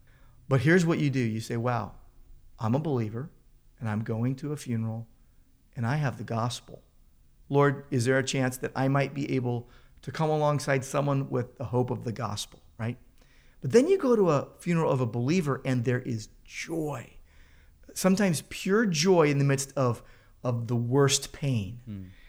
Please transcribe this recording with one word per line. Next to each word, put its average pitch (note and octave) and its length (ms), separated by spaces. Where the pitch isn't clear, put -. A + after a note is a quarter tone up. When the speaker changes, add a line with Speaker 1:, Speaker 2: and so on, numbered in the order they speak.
Speaker 1:
But C3 120
here's E3+ 260
what E3 140
you C#3+ 100
do. C3 80
You A2 220
say, A#2 160
"Wow, A#2 360
I'm A2+ 160
a - 20
believer, B2+ 520
and A2+ 80
I'm G#2+ 160
going A#2+ 320
to D3 160
a D3+ 40
funeral, A2+ 520
and A#2+ 120
I C3+ 100
have C3+ 220
the A2+ 60
gospel. A#2 580
Lord, C#3+ 420
is B2 140
there C3 140
a C3+ 40
chance B2+ 360
that - 180
I C3+ 120
might C#3 240
be C#3+ 220
able B2 340
to C3 100
come D#3 180
alongside D3 540
someone C#3 460
with B2 280
the A#2 60
hope B2 260
of A2 140
the A#2+ 80
gospel," G#2 480
right? A2+ 200
But B2+ 100
then C4 160
you G4 100
go B3+ 160
to F#3+ 160
a C#3 180
funeral E3 340
of C3 80
a B2+ 60
believer, C3 580
and B2+ 200
there B2 160
is A2+ 280
joy, D3+ 720
sometimes F#3 540
pure G#3+ 380
joy E3+ 420
in C#3+ 100
the C#3 60
midst C#3 320
of, B2 260
of A#2+ 220
the A#2+ 100
worst C3+ 560
pain. A#2 540
Speaker 2:
Hmm. G2+ 160